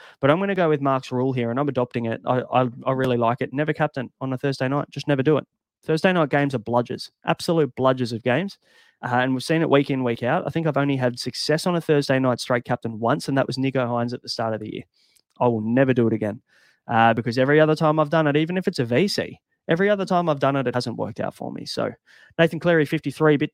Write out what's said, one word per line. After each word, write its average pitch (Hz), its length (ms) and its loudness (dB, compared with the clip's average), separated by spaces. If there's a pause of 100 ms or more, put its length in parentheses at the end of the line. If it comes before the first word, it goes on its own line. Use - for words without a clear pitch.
(200)
But 135 100 4
I'm 160 80 4
gonna 196 160 -2
go 175 140 2
with 147 140 0
Mark's 135 280 0
rule 131 220 0
here, 120 180 -2
and 117 80 -2
I'm 147 100 0
adopting 123 360 -2
it. 113 220 -4
I, 123 160 0 (100)
I, 127 160 2 (180)
I 131 60 0
really 131 240 0
like 117 240 0
it. - 120 -6
Never 151 200 -2
captain 147 480 -4
on 131 120 -6
a 131 60 -4
Thursday 135 300 -2
night. 143 220 -4
Just - 180 -12
never 135 140 2
do 151 160 4
it. - 80 -8 (360)
Thursday 160 300 0
night 165 160 2
games 143 260 0
are 123 40 0
bludgers, 120 520 -4 (140)
absolute 165 500 0
bludgers 127 380 0
of 110 100 -8
games. 147 360 -2 (440)
Uh, 123 140 -2
and 127 160 2
we've 127 100 -2
seen 165 200 0
it 147 80 0
week 139 200 4
in, 131 140 -2
week 120 180 -2
out. 139 240 0
I 143 40 -6
think 165 160 -2
I've 143 100 0
only 139 200 0
had 123 220 0
success - 480 -2
on 180 80 0
a 165 60 0
Thursday 143 400 2
night 127 180 2
straight 120 260 -2
captain 113 360 -6
once, 127 280 0
and 135 100 0
that - 100 0
was - 80 -4
Nicho 131 300 0
Hynes 120 260 -2
at 123 100 -10
the - 60 -20
start 113 260 -4
of 107 60 -6
the 110 120 -10
year. - 100 -10 (580)
I 123 80 4
will 113 140 0
never 123 320 4
do 120 120 4
it 113 60 2
again, 104 300 -4 (440)
uh, 113 280 4
because 117 240 -4
every 143 220 6
other 156 140 6
time 156 240 2
I've 151 120 0
done 160 160 2
it, 143 100 2
even 160 220 0
if 185 100 -2
it's 185 100 -6
a 131 60 0
V 123 240 2
C, 80 320 -6 (280)
every 180 200 2
other 202 160 0
time 175 240 0
I've 147 100 2
done 139 180 2
it, 127 120 -2
it 123 60 -2
hasn't 117 240 -4
worked 107 200 -8
out - 160 -6
for - 160 -10
me. - 140 -12
So 110 260 -4 (480)
Nathan 165 220 2
Cleary, 165 260 2
fifty-three, 151 480 0
a 143 40 2
bit 147 160 -4